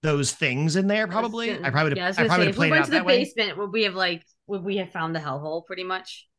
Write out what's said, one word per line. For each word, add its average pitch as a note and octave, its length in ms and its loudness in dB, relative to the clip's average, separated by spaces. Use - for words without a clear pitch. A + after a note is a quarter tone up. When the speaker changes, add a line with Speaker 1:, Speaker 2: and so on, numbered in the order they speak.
Speaker 1:
those C#3+ 300 2
things D3 460 0
in G3 100 2
there, G#3+ 160 2
Speaker 2:
I - 40 -2
was F3 60 -8
Speaker 1:
probably. A3+ 340 -2
Speaker 2:
gonna, C#3 200 -4
Speaker 1:
I C3+ 40 0
probably D3 120 2
would D#3 80 2
have, C#3 60 -2
Speaker 2:
yeah, F3+ 80 -4
I - 20 0
was F#3+ 100 -2
Speaker 1:
I E3+ 40 2
Speaker 2:
gonna D3+ 80 2
Speaker 1:
probably F3+ 160 4
Speaker 2:
say, - 0 -
Speaker 1:
would - 20 4
have E3+ 80 0
Speaker 2:
if - 0 -
we G#3 40 -8
Speaker 1:
played - 80 4
it D#4 40 4
Speaker 2:
went D#4 100 6
Speaker 1:
out - 40 6
Speaker 2:
to - 60 -2
the D#4+ 60 4
Speaker 1:
that - 80 2
way. B3+ 120 6
Speaker 2:
basement, A3 400 -2
would G3 160 -6
we A3 100 2
have, G3 120 0
like, F3 280 -2
would G3 160 -6
we G3 140 -2
have F3+ 140 -4
found E3 220 -4
the E3 60 -2
hellhole D3+ 460 -6
pretty F#3 180 -10
much? F#3 420 -8